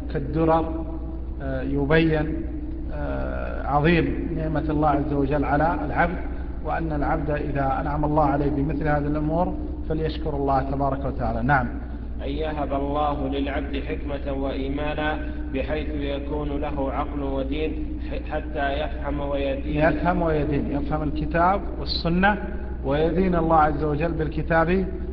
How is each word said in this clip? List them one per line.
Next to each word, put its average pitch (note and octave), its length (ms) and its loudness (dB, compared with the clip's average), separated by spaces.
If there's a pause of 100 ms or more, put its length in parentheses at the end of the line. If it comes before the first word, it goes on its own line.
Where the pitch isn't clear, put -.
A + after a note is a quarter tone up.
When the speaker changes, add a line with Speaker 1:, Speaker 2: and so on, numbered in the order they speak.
(140)
Speaker 1:
كالدرر، D#3+ 720 0 (560)
آه، C3+ 200 -4
يبين، D3+ 760 2 (580)
آه، C3 760 -4
عظيم D3+ 680 2
نعمة D#3 320 0
الله D3+ 200 2
عز C#3+ 240 2
وجل C#3+ 320 2
على D3+ 300 2 (100)
العبد، E3+ 320 0 (480)
وأن D#3 260 -2
العبد D3 380 0
إذا C#3 520 0
أنعم D3+ 240 0
الله D3+ 180 4
عليه D3 260 2
بمثل D3+ 380 0
هذه D3 200 2
الأمور D#3 460 2 (360)
فليشكر D#3 460 -2
الله C3+ 260 2 (100)
تبارك C3+ 340 0
وتعالى، A#2 380 -2
نعم. B2+ 240 4 (560)
Speaker 2:
"أن C3 60 -4
يهب D3 440 -2
الله C#3+ 540 0
للعبد C#3 600 -2
حكمة C#3+ 460 -4 (100)
وإيمانا D3 760 -2 (340)
بحيث D3 360 -2
يكون C#3+ 600 -2
له C#3 420 -2
عقل D3 320 -2
ودين C3+ 760 -2 (100)
ح-، C3+ 220 -6
حتى D3+ 420 -2
يفهم D3 460 -2
ويدين". C#3+ 640 -2
Speaker 1:
يفهم E3+ 400 2
ويدين، D3 500 2
يفهم C#3+ 320 0
الكتاب E3 580 2 (180)
والسنة F#3 580 2 (480)
ويدين D#3+ 500 4
الله D#3+ 220 4
عز D3+ 260 4
وجل D3+ 280 0
بالكتاب E3 760 2 (280)